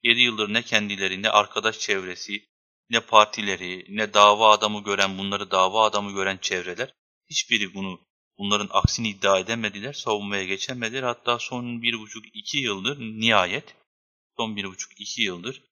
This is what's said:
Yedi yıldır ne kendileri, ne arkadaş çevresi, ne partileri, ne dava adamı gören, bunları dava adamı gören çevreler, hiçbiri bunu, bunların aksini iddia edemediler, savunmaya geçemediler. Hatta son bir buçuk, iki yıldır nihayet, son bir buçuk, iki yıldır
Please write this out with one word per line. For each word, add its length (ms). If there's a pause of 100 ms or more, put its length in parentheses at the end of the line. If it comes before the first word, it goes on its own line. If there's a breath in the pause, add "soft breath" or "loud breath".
Yedi 180
yıldır 320
ne 100
kendileri, 600
ne 80
arkadaş 480
çevresi, 640 (460)
ne 100
partileri, 880
ne 260
dava 380
adamı 320
gören, 340
bunları 320
dava 340
adamı 280
gören 260
çevreler, 560 (360)
hiçbiri 440
bunu, 260 (380)
bunların 320
aksini 380
iddia 300
edemediler, 540
savunmaya 520
geçemediler. 580
Hatta 360
son 440
bir 160
buçuk, 260 (120)
iki 220
yıldır 400
nihayet, 760 (600)
son 200
bir 80
buçuk, 360
iki 220
yıldır 340 (160)